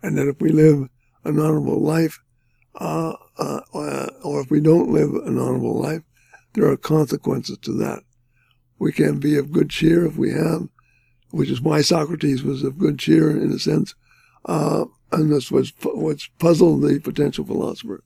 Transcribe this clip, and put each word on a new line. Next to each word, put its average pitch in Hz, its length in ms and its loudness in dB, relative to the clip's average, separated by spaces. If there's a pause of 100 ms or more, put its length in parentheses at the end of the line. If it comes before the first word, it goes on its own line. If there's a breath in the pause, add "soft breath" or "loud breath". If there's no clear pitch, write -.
and 151 140 -4
that 139 120 0
if 139 120 -6
we 160 100 0
live 156 380 4 (360)
an 151 140 -2
honorable 151 420 0
life, 160 400 0 (560)
uh, 160 380 -6 (240)
uh, 143 220 -6 (140)
uh, 143 320 -6 (160)
or 143 180 -4
if 135 100 -6
we 151 100 4
don't 160 300 6
live - 240 2
an 123 240 -2
honorable 127 420 -2
life, 160 220 -4 (520 soft breath)
there - 160 4
are - 60 0
consequences - 800 -2
to - 140 -10
that. - 300 -4 (760)
We 151 140 -2
can 151 260 2
be 147 180 0
of 143 160 -4
good - 180 2
cheer 165 360 2
if 156 100 -4
we - 160 0
have," 165 360 -2 (640)
which 147 200 -2
is 123 100 -4
why 151 220 2
Socrates 151 600 0
was 139 200 -4
of 139 160 -4
good 151 200 0
cheer, 156 320 4
in - 220 0
a - 60 -4
sense, - 360 -2 (520 soft breath)
uh, 156 400 -2 (260)
and 156 200 2
that's 139 180 0
what's 131 220 0
pu-, - 240 -6
what's 156 320 -4 (100)
puzzled 165 440 4
the 139 180 2
potential - 440 -4
philosopher. - 600 -6